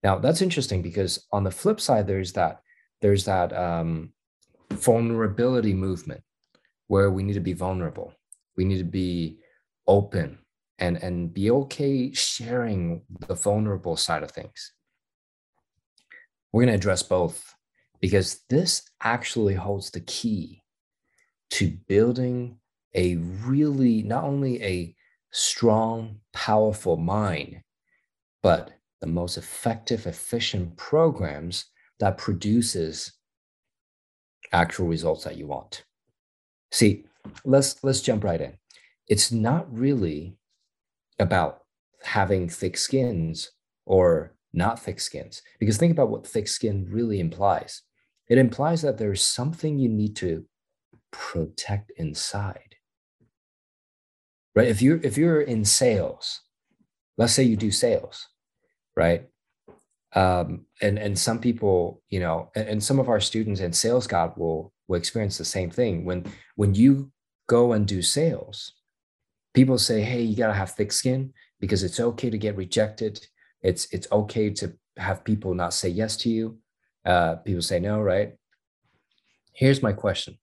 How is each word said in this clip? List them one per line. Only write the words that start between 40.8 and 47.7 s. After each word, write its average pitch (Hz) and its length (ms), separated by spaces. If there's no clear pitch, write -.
about 87 420
having 95 460
thick 90 260
skins 92 760
or 85 500
not 104 280
thick - 200
skins, - 420
because 107 200
think 170 140
about 143 180
what - 180
thick 107 220
skin 98 400
really 107 320
implies. 85 600